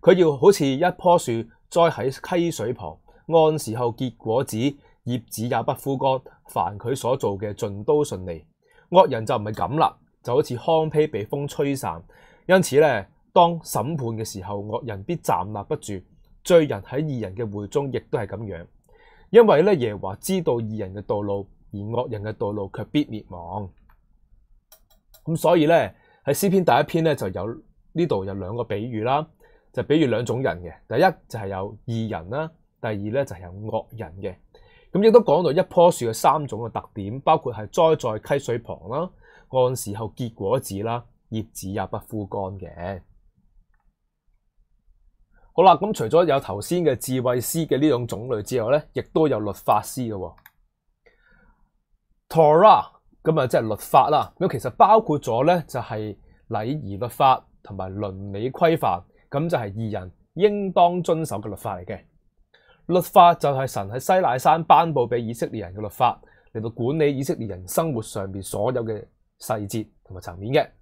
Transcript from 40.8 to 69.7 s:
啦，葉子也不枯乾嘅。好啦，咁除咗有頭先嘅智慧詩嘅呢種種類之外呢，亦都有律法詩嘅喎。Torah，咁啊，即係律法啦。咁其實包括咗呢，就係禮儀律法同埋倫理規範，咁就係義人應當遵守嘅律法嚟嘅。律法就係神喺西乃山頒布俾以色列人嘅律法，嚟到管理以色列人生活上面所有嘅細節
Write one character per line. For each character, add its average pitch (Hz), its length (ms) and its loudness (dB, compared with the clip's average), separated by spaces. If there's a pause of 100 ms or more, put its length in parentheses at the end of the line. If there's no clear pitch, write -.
啦， 117 200 -4 (280)
葉 110 140 -6
子 - 260 -12
也 98 160 -6
不 107 140 -8
枯 107 260 -10
乾 101 140 -8 (180)
嘅。 87 420 -12 (2500)
好 165 80 4
啦， 190 140 10
咁 202 160 -2
除 - 140 -2
咗 170 200 6
有 139 140 2
頭 101 200 -6
先 175 220 -2
嘅 143 140 4
智 127 240 -4
慧 123 180 0
詩 160 280 -2
嘅 131 120 0
呢 151 100 2
種 123 180 0
種 110 220 -8
類 110 140 -4
之 120 200 -2
外 123 140 0
呢， 156 80 -2 (100)
亦 127 80 -4 (100)
都 160 160 4
有 123 100 0
律 104 140 -4
法 107 300 0
詩 123 260 -8
嘅 107 60 -6
喎。 92 200 -10 (1900)
Torah， 160 580 8 (360)
咁 160 160 2
啊， 131 80 2
即 147 120 0
係 - 20 4
律 110 180 -2
法 - 300 4
啦。 147 300 0
咁 - 120 0
其 143 80 -4
實 127 120 -6
包 214 280 8
括 165 220 0
咗 123 260 0
呢， 175 220 2
就 135 120 -8
係 107 360 -10 (320)
禮 110 180 -4
儀 117 320 -8
律 120 80 -4
法 131 400 4 (160)
同 101 140 -14
埋 95 180 -8
倫 98 380 -8
理 107 180 -6
規 165 280 2
範， 90 240 -2 (280)
咁 147 160 -2
就 165 120 -2
係 107 160 -6
義 110 160 -6
人 92 200 -8 (240)
應 202 380 0
當 175 300 2
遵 165 220 -2
守 104 140 -8
嘅 104 100 -10
律 101 60 -8
法 101 220 -8
嚟 90 80 -14
嘅。 95 160 -12 (840)
律 175 160 2
法 175 320 8
就 151 160 0
係 135 160 -2
神 101 240 -6
喺 120 100 -8
西 185 200 2
乃 131 180 0
山 165 260 2
頒 165 280 6
布 131 140 2
俾 120 120 -2
以 117 160 -6
色 120 140 -4
列 110 160 -8
人 87 100 -14
嘅 104 80 -10
律 104 60 -8
法， 120 300 0 (360)
嚟 113 80 -6
到 113 80 -6
管 123 280 -4
理 147 180 2
以 131 60 -4
色 139 120 -2
列 113 120 -8
人 92 220 -12
生 165 240 -2
活 113 80 -4
上 104 280 -8
面 98 140 -10
所 104 300 -4
有 123 100 -4
嘅 110 240 -8 (320)
細 107 300 -6
節 107 180 -6 (160)